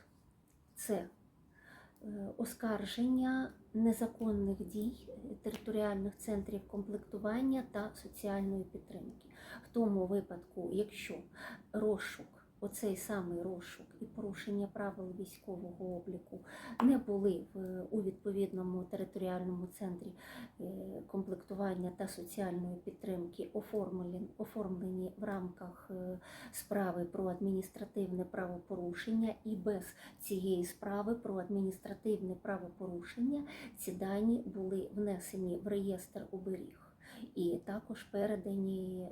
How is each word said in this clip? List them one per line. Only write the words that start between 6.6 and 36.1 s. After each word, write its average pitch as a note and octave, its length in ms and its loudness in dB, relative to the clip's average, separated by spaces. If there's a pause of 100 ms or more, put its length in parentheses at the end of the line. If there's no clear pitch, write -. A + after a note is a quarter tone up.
комплектування G#3+ 1040 0
та G#3+ 220 -2
соціальної G3 680 0
підтримки. - 640 -12 (360)
В - 80 -20
тому G3+ 340 6
випадку, F#3 680 0
якщо G3+ 420 0 (580)
розшук, G#3+ 540 2 (340)
оцей G3+ 360 0
самий F3 460 0
розшук F3 440 -6 (140)
і - 40 -6
порушення G3+ 640 -2
правил G3 520 -4
військового F3+ 800 -6
обліку F3 440 -6 (420)
не B3+ 160 12
були G3+ 460 6 (100)
в, F#3 360 -2
у G#3+ 120 4
відповідному F#3 840 0
територіальному F3+ 840 -2
центрі, F3+ 460 -6 (480)
е, F3 40 -6 (420)
комплектування F#3 880 -2
та F#3 120 -2
соціальної F3 680 -2
підтримки - 760 -4
оформлені, F#3 840 -2
оформлені F#3 800 -2
в G3+ 80 -6
рамках, F3+ 680 -4
е, F3+ 280 -4 (340)
справи F#3 520 2
про F#3 220 0
адміністративне F#3+ 1000 0
правопорушення, F3+ 1080 0 (100)
і G#3+ 120 0
без F#3+ 280 2 (360)
цієї F#3 440 4
справи G3+ 500 0
про G#3 220 -2
адміністративне F#3+ 960 0
правопорушення F#3 1120 -2 (320)
ці - 160 -4
дані G3+ 540 4
були F#3+ 480 -2
внесені F#3+ 600 0
в F3 100 -6
реєстр G3 640 0